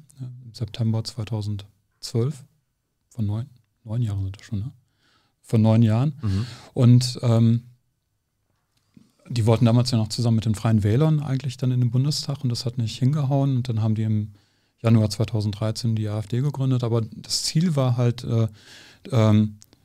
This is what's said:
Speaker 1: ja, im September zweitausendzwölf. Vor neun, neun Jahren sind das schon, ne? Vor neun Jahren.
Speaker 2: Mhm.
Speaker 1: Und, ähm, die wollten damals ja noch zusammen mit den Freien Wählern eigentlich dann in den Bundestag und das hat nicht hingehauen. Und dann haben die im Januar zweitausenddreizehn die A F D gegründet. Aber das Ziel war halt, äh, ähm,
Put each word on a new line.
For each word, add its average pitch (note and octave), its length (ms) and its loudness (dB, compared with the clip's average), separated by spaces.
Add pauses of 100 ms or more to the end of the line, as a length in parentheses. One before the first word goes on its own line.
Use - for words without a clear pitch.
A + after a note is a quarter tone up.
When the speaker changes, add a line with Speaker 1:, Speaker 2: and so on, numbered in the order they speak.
(200)
Speaker 1:
ja, B2+ 80 -12 (180)
im A2 80 -20
September A2+ 500 -4
zweitausendzwölf. G#2+ 1400 -8 (640)
Vor - 140 -6
neun, G#2+ 240 -4 (360)
neun A2+ 180 -6
Jahren G2+ 220 -4
sind F#2+ 160 -8
das - 60 -20
schon, G#2 140 -8
ne? A#2 120 -8 (680)
Vor - 180 0
neun A2 240 4
Jahren. A#2 380 2
Speaker 2:
Mhm. G#2 240 -2 (280)
Speaker 1:
Und, B2 480 6
ähm, A#2 420 2 (1700)
die A#2 160 -2
wollten A#2 200 4
damals A#2+ 260 4
ja A#2+ 60 2
noch G#2+ 100 0
zusammen A2+ 300 0
mit G#2+ 80 -2
den G#2+ 100 0
Freien A2+ 280 2
Wählern D3 360 2
eigentlich C3+ 380 -4
dann B2+ 140 -2
in B2+ 100 0
den A#2+ 100 0
Bundestag C#3 520 -2
und B2+ 60 -2
das A#2 160 -6
hat A#2+ 120 -6
nicht A2 200 -6
hingehauen. C#3 600 0
Und A#2+ 100 -4
dann A2 140 -2
haben A2 140 0
die A2 80 -2
im G#2+ 280 -2 (480)
Januar A2+ 300 4
zweitausenddreizehn G#2+ 840 -2
die G#2+ 120 -4
A G#2+ 120 -4
F A2 80 -8
D A#2+ 120 -2
gegründet. C3 440 -2
Aber A#2 180 0
das - 420 -8
Ziel E3 320 0
war B2+ 220 0
halt, A#2+ 260 0
äh, A2+ 240 0 (640)
ähm, G#2+ 460 4 (280)